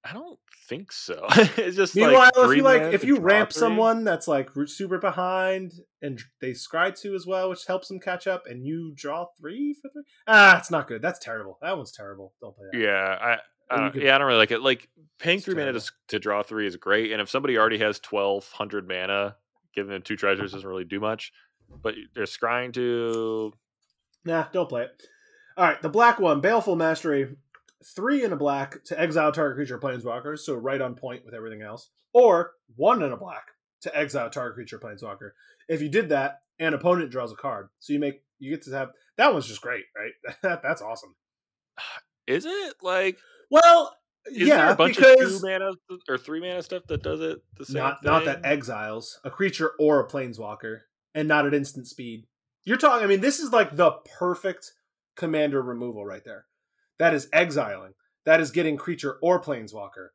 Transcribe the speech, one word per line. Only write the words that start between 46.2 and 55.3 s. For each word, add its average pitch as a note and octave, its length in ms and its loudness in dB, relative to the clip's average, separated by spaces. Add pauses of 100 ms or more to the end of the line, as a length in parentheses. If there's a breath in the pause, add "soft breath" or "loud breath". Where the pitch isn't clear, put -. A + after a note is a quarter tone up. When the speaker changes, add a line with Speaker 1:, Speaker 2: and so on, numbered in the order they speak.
Speaker 1:
mana F3+ 220 -8
stuff F3+ 260 -10
that D3+ 140 -6
does D#3 180 -6
it D#3+ 180 -6 (180)
the C3+ 80 -18
same C3+ 180 -10
Speaker 2:
not, C#3 220 -4
not D#3+ 220 2
that C3+ 160 -4
Speaker 1:
thing? C3+ 100 -2
Speaker 2:
exiles A2+ 720 -8
a C3+ 60 -10
creature D#3+ 480 -2
or D3+ 220 4
a B2+ 80 -4
planeswalker, A2+ 720 -12 (340)
and D3+ 140 -4
not D3 180 4
at C#3+ 80 2
instant C3+ 320 -4
speed. A2+ 400 -16 (380)
You're A3+ 140 0
talking, B3 260 4
I - 40 2
mean, G3 120 4
this C#4 180 2
is, C#4 140 -4
like, G3+ 240 2
the E3 160 6 (260)
perfect F3+ 540 -6 (420)
commander D3+ 480 0